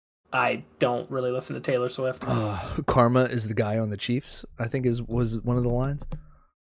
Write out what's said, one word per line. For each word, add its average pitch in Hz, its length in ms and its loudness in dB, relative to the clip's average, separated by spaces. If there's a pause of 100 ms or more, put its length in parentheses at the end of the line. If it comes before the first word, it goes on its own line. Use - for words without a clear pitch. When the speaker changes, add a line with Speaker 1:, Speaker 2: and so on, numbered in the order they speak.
(340)
Speaker 1:
I 120 320 0 (140)
don't 123 300 2
really 127 220 -2
listen 127 240 -4
to 127 60 -6
Taylor 127 260 0
Swift. 127 400 -4
Speaker 2:
Uh, 110 320 -2 (280)
"Karma 127 360 6
is 117 240 -2
the 110 60 -2
guy 107 260 0
on 110 100 0
the 104 60 -4
Chiefs," - 480 -4 (160)
I 117 80 -2
think 127 180 -2
is, 120 160 2
was 113 400 0
one 120 140 0
of 123 80 2
the 120 60 2
lines. 131 360 -2 (680)